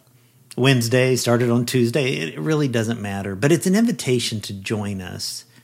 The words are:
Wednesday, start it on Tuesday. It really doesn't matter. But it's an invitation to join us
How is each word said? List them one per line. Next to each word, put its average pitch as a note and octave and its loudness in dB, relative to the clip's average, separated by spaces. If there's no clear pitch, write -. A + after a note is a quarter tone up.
Wednesday, B2+ 4
start A#2+ 2
it B2 2
on A#2+ 2
Tuesday. B2+ 0
It D#3+ -6
really D3+ 0
doesn't A#2 -2
matter. G2 -6
But A#2+ 2
it's E3+ 2
an F#3+ 2
invitation C3+ 0
to - -10
join G2+ -4
us F#2 -10